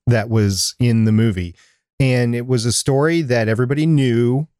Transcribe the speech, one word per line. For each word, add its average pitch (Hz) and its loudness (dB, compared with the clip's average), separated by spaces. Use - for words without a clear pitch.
that 117 0
was 104 0
in 113 2
the 110 2
movie. 95 0
And 123 0
it 120 -6
was 127 0
a 117 0
story 151 0
that 120 0
everybody 127 -2
knew 131 2